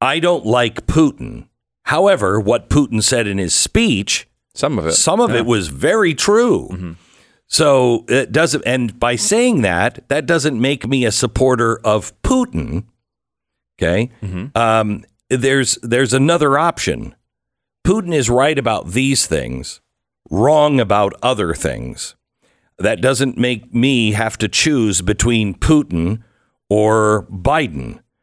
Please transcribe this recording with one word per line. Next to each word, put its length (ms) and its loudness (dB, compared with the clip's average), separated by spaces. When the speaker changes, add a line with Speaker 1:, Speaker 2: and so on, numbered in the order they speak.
Speaker 1:
I 200 0
don't 240 0
like 420 0
Putin. 600 0
However, 540 2
what 300 0
Putin 340 0
said 240 0
in 120 -4
his 160 -2
speech, 760 0
Speaker 2:
Some 240 -2
of 80 -4
it. 60 0
Speaker 1:
some 280 0
of 100 2
Speaker 2:
Yeah. 80 0
Speaker 1:
it 80 -2
was 220 0
very 460 0
true. 560 2
Speaker 2:
Mm-hmm. 220 -10
Speaker 1:
So 600 2
it 240 0
doesn't, 340 0
and 340 -2
by 160 0
saying 460 0
that, 460 0
that 180 -2
doesn't 340 0
make 260 -2
me 180 0
a 80 0
supporter 720 0
of 280 0
Putin. 600 -2
Okay. 300 0
Speaker 2:
Mm-hmm. 340 -8
Speaker 1:
Um, 480 0
there's, 520 0
there's 300 0
another 460 2
option. 560 -4
Putin 260 0
is 160 0
right 300 2
about 300 -4
these 380 0
things, 540 -6
wrong 520 2
about 420 0
other 320 -2
things. 600 -8
That 220 -2
doesn't 380 0
make 340 -4
me 400 2
have 260 -2
to 100 -2
choose 540 0
between 520 0
Putin 680 0
or 640 2
Biden. 680 -4